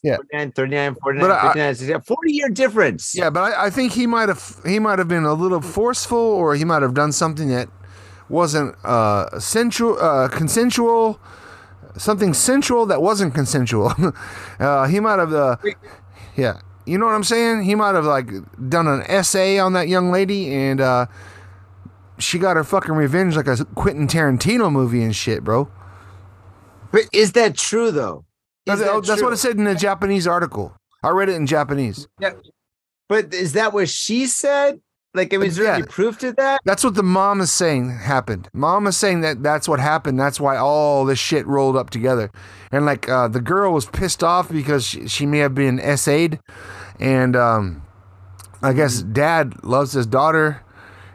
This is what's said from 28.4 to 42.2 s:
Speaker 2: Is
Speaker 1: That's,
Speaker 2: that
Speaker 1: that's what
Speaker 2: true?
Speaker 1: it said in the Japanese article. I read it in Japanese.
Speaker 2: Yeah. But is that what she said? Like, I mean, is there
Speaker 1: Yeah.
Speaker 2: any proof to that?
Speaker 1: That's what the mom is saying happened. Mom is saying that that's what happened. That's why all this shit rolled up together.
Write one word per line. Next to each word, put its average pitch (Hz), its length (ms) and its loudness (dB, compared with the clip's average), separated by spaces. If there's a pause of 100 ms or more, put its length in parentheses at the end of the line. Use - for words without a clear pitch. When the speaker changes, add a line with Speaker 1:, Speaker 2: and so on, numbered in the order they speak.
Speaker 2:
Is 202 120 0
Speaker 1:
That's, - 20 -2
Speaker 2:
that 202 120 2 (140)
Speaker 1:
that's 214 160 2
what 254 60 2
Speaker 2:
true? 240 40 2
Speaker 1:
it 226 60 -2
said 240 180 0
in 208 80 2
the 202 100 2
Japanese 196 520 0
article. 175 480 -2 (280)
I 143 80 0
read 190 180 2
it 190 80 0
in 151 100 -2
Japanese. 139 640 -2 (120)
Speaker 2:
Yeah. 196 120 -2 (760)
But 202 240 0
is 180 220 -4
that 214 180 2
what 196 160 0
she 240 380 -4
said? 285 540 0 (340)
Like, 185 200 0
I 196 40 0
mean, 196 100 0
is 165 80 -4
there 202 80 0
Speaker 1:
Yeah. 208 120 2
Speaker 2:
any 160 80 -2
proof 220 340 -2
to 254 160 -4
that? 269 300 0
Speaker 1:
That's - 200 0
what 240 100 2
the 202 80 2
mom 190 380 2
is 180 100 0
saying 139 480 0
happened. 117 540 -4
Mom 180 340 0
is 190 100 0
saying 185 260 0
that 151 200 -2
that's 147 260 0
what 147 120 2
happened. 147 400 0
That's 139 180 0
why 139 180 0
all 143 480 2
this 135 140 2
shit 147 300 0
rolled 135 280 2
up 127 140 -2
together. 120 400 -2 (400)